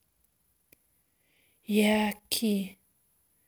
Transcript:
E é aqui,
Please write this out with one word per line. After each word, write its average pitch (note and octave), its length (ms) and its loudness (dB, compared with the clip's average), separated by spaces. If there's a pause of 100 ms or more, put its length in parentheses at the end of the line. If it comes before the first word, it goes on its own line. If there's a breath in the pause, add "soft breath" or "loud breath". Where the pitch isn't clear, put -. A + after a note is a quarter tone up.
(1700)
E G#3 140 2
é G#3+ 260 2
aqui, G3+ 680 -4 (720)